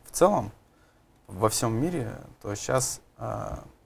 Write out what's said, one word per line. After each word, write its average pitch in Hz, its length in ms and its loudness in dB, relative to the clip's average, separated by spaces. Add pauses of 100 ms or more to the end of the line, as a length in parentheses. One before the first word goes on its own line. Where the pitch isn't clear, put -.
в - 80 -20
целом, 160 380 4 (800)
во 98 200 2
всем 113 260 0
мире, 135 440 -2 (240)
то 104 120 -4
щас, 127 460 -2 (180)
а, 107 460 -6 (220)